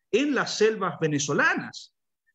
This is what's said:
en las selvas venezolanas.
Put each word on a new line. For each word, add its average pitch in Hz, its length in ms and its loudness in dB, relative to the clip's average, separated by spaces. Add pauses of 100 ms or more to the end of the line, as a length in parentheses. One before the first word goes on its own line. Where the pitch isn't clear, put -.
(120)
en 277 220 2
las 196 240 -2
selvas 208 420 2
venezolanas. 151 920 -2 (420)